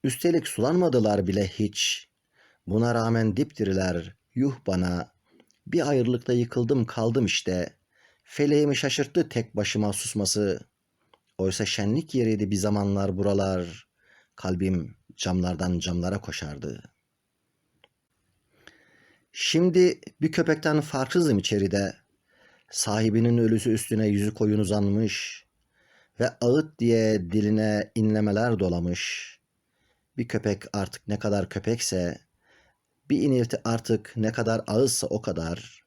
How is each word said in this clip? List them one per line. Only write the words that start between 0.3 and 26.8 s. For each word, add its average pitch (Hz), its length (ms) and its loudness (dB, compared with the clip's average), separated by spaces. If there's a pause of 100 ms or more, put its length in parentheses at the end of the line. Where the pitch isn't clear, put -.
sulanmadılar 120 760 2
bile 98 220 0
hiç. - 600 -4 (580)
Buna 117 280 2
rağmen 113 420 2
dipdiriler. 95 800 -2 (180)
Yuh 131 200 0 (120)
bana. 90 460 -2 (540)
Bir 151 220 0
ayrılıkta 123 440 0
yıkıldım 120 520 2
kaldım 117 420 0
işte. 90 500 -4 (480)
Feleğimi 147 520 2
şaşırttı 147 520 0
tek - 280 -4
başıma 104 360 0
susması. 101 680 -2 (760)
Oysa 95 280 0
şenlik 113 480 -2
yeriydi 110 360 0
bir 104 60 0
zamanlar 98 600 0
buralar. 95 720 -2 (480)
Kalbim 92 600 -2 (200)
camlardan 90 600 -2
camlara 90 420 -4
koşardı. 73 600 -10 (2500)
Şimdi 180 680 2 (200)
bir 156 120 0
köpekten 156 480 2
farksızım 143 580 0
içeride. 98 580 0 (760)
Sahibinin 110 680 2
ölüsü 110 340 2
üstüne 110 340 0
yüzü 104 280 0
koyun 107 240 2
uzanmış 104 880 -2 (760)
ve - 100 0 (100)
ağıt 147 380 2
diye 110 520 2